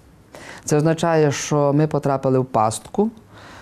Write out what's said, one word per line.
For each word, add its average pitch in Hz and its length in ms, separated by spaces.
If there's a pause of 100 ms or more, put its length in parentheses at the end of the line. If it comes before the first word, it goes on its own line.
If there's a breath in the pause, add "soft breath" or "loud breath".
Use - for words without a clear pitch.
(640 loud breath)
Це 151 120
означає, 160 540
що 143 420
ми 151 140
потрапили 135 520
в 127 60
пастку, 123 680 (500 loud breath)